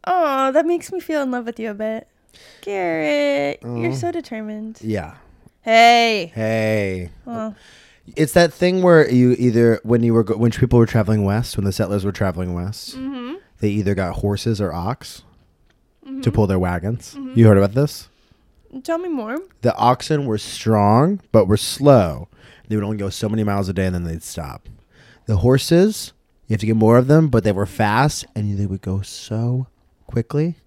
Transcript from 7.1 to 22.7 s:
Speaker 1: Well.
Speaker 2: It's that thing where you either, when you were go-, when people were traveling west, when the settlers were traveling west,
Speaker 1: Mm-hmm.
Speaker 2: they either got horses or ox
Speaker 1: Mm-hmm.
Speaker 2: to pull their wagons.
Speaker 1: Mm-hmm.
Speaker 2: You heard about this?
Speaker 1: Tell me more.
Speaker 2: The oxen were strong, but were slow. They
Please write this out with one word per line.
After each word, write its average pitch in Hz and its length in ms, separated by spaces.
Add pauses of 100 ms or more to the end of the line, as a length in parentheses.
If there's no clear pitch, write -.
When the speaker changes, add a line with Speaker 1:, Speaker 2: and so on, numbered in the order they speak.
Speaker 1:
Well. 220 320 (580)
Speaker 2:
It's 151 200
that 175 180
thing 185 300
where 165 280
you 123 300
either, 117 420
when 117 220
you 117 100
were 113 80
go-, 101 140
when 117 160
people 123 260
were 117 80
traveling 107 380
west, 104 320
when 98 80
the 98 80
settlers 98 320
were 101 80
traveling 90 420
west, 92 420
Speaker 1:
Mm-hmm. 262 380 (240)
Speaker 2:
they 208 120
either 202 260
got 87 220
horses 104 420
or 90 120
ox 87 500 (840)
Speaker 1:
Mm-hmm. 269 140
Speaker 2:
to 175 100
pull 107 160
their 92 140
wagons. 92 580
Speaker 1:
Mm-hmm. 262 180
Speaker 2:
You 113 120
heard 101 100
about 196 160
this? - 340 (760)
Speaker 1:
Tell 330 140
me 359 100
more. 262 300 (240)
Speaker 2:
The - 140
oxen 135 500
were 110 120
strong, 110 840 (120)
but 104 140
were 101 100
slow. 98 720 (400)
They 107 80